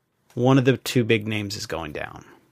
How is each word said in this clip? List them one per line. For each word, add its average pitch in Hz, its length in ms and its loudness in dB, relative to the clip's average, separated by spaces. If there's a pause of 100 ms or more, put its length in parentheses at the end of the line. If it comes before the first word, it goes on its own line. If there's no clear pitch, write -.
(320)
one 127 240 4
of 135 80 4
the 123 140 4
two - 260 -2
big 110 240 0
names 104 280 -6
is 98 100 -10
going 80 260 -8
down, - 320 -10 (280)